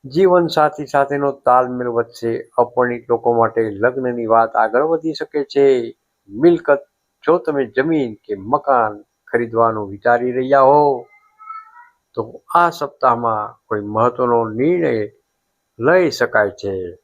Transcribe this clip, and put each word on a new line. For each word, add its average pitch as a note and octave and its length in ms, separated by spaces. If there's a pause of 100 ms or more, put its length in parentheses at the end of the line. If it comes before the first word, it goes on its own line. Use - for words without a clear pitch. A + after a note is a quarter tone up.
જીવનસાથી D#3 800
સાથેનો C#3 460
તાલમેલ B2 560
વધશે. A#2 680
અપરિણિત A#2+ 520
લોકો A#2+ 220
માટે A2+ 380
લગ્નની A#2+ 560
વાત A2+ 300
આગળ A2+ 260
વધી D#3+ 320
શકે D3 300
છે. C3 540 (300)
મિલકત, C#3+ 580 (400)
જો E3+ 120
તમે C#3+ 280
જમીન C3+ 480
કે G#2 200
મકાન G#2+ 720 (220)
ખરીદવાનું A2+ 640
વિચારી A#2+ 420
રહ્યા C3 280
હો, C#3 460 (1080)
તો - 280 (120)
આ F3 160
સપ્તાહમાં A#2 960
કોઈ G#2+ 140
મહત્વનો A#2 680
નિર્ણય B2+ 640 (680)
લઈ D#3+ 320
શકાય G#2+ 400
છે. F#2 540